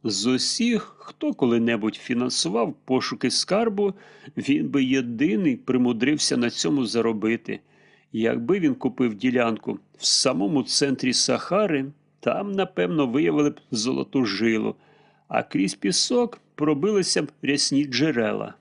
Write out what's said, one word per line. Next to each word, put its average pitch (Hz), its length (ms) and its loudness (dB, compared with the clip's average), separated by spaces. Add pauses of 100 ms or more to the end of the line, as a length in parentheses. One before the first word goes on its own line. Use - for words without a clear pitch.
З 104 220 -2
усіх, 208 720 0
хто - 360 -6
коли-небудь 117 600 2
фінансував 123 800 -2 (100)
пошуки 127 460 -2
скарбу, 202 640 0 (420)
він 135 320 0
би 135 160 2
єдиний 135 720 0
примудрився 123 800 2
на 131 140 2
цьому 143 360 0
заробити. 113 760 0 (520)
Якби 117 460 0
він 147 160 2
купив 123 400 -2
ділянку 113 640 -2 (200)
в - 80 -6
самому 156 560 2
центрі 131 500 0
Сахари, 147 760 0 (340)
там, 196 320 -2
напевно, 180 540 0
виявили 147 440 2
б - 100 -14 (100)
золоту 131 540 -2
жилу, 107 500 0 (540)
а - 140 0
крізь - 320 0
пісок 240 640 0 (140)
пробилися 156 680 0
б - 100 -8 (100)
рясні 139 420 2
джерела. 120 760 0